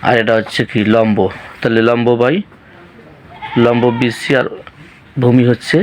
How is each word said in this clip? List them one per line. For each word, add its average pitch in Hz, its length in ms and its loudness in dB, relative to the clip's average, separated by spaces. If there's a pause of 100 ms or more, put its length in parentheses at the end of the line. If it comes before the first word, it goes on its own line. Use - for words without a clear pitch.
আর 110 140 2
এটা 113 180 0
হচ্ছে - 220 -6 (100)
কি 117 80 -2 (160)
লম্ব, 110 220 2 (440)
তাহলে 113 180 0 (100)
লম্ব 120 180 0 (140)
by, 131 140 2 (1300)
লম্ব 120 180 2 (160)
বিসি 123 400 -4
আর - 80 -2 (760)
ভূমি 123 300 4
হচ্ছে - 320 -2